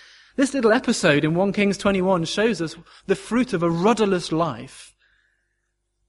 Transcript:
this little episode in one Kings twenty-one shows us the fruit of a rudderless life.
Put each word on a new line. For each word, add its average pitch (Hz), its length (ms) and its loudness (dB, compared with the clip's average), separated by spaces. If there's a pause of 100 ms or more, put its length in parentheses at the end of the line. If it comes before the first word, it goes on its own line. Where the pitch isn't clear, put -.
(380)
this 269 160 0
little 226 180 2
episode 160 540 2
in 160 100 0
one 196 160 0
Kings 202 260 0
twenty-one 190 460 0
shows 202 380 -2
us 156 140 -6 (300)
the 190 100 0
fruit 240 380 -2
of 170 80 -2
a 170 80 2
rudderless 190 640 0
life. 139 640 -6 (1120)